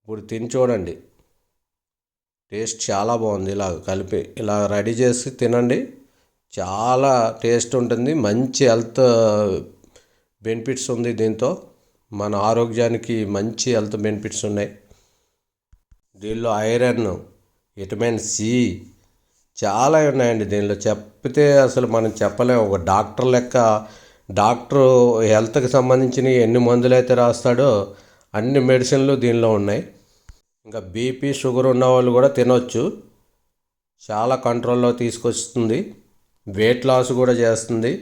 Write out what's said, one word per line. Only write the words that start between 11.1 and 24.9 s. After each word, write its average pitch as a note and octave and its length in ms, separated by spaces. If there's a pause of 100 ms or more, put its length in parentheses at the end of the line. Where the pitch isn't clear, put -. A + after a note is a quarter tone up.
దీంతో, A2 300 (640)
మన G#2 200 (160)
ఆరోగ్యానికి A#2 680 (200)
మంచి A2 400
హెల్త్ G#2+ 280
బెనిఫిట్స్ G#2+ 440
ఉన్నాయి. G#2 220 (1500)
దీనిలో A2+ 280 (220)
ఐరన్, A#2+ 360 (680)
విటమిన్ G#2+ 440 (120)
సి G#2+ 180 (1120)
చాలా B2 360 (120)
ఉన్నాయండి A#2 420
దీనిలో. G2+ 240 (100)
చెప్తే C3 600 (200)
అసలు B2 300
మనం A2+ 140 (100)
చెప్పలేం. A#2+ 460
ఒక G2 100 (160)
డాక్టర్ G#2+ 440
లెక్క, B2 200 (720)
డాక్టర్ A#2+ 560 (460)